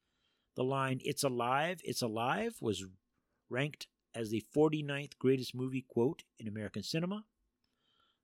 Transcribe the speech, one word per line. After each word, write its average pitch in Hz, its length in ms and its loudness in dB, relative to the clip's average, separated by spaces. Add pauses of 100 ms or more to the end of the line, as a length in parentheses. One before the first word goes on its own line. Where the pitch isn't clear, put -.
(540)
The 123 100 0
line, 131 400 0
"It's 143 200 -2
alive, 135 600 2
it's - 180 -4
alive," 135 580 0
was 98 240 0 (640)
ranked 135 360 -4 (280)
as 113 160 -2
the 107 220 0
forty-ninth 147 640 2
greatest 135 360 2
movie, 131 320 -2
quote, 123 360 2 (160)
in 110 100 -10
American 104 340 -6
cinema. 180 420 -4 (1000)